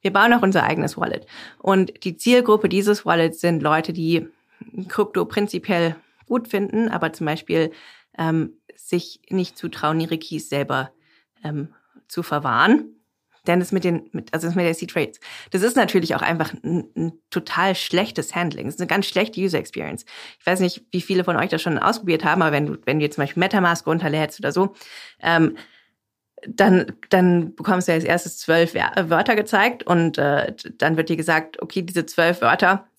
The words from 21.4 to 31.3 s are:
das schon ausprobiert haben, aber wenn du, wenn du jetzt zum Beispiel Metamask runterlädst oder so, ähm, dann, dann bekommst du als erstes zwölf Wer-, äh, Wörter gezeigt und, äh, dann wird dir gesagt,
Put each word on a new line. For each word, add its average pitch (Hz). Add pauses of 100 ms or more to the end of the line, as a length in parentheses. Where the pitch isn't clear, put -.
das 160
schon 160
ausprobiert 185
haben, 170
aber 156
wenn 147
du, 147
wenn 151
du 147
jetzt 147
zum 147
Beispiel 151
Metamask 180
runterlädst 156
oder 143
so, 190 (460)
ähm, 165 (880)
dann, 185 (180)
dann 175
bekommst 185
du 180
als 160
erstes 170
zwölf 165
Wer-, -
äh, 170
Wörter 196
gezeigt 214
und, 170
äh, 143 (240)
dann 160
wird 160
dir 165
gesagt, 160